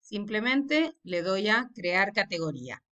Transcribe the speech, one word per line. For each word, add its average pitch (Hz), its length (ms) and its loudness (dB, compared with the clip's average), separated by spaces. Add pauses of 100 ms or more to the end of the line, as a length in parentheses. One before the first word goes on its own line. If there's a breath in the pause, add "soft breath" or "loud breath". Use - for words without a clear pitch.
Simplemente 262 920 0
le 175 200 -2
doy 190 260 0
a 240 260 2
crear 185 380 0
categoría. 156 720 -4 (140)